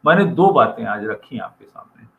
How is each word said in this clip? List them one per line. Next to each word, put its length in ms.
मैंने 180
दो 260
बातें 340
आज 200
रखी 340
आपके 260
सामने 420